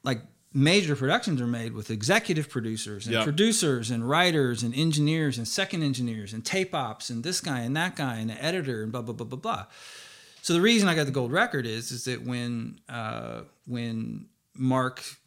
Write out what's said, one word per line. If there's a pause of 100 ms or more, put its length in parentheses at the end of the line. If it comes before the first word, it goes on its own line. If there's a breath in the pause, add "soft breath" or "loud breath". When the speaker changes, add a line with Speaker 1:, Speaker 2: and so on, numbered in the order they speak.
Speaker 1:
like, (320)
major
productions
are
made
with
executive
producers
and
Speaker 2:
Yep.
Speaker 1:
producers
and
writers
and
engineers
and
second
engineers
and
tape
ops
and
this
guy
and
that
guy
and
an
editor
and
blah,
blah,
blah,
blah,
blah. (760 loud breath)
So
the
reason
I
got
the
gold
record
is,
is
that
when,
uh, (240)
when (280)
Mark (240)